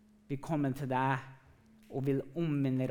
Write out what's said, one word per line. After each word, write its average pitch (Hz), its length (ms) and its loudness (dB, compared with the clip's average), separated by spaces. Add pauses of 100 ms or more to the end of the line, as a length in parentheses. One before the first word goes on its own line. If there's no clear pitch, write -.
(280)
Vi 139 80 -4
kommer 143 360 0
til 135 160 -4
deg 131 300 2 (720)
og 135 160 -4
vil 135 160 2 (120)
omvende 139 560 2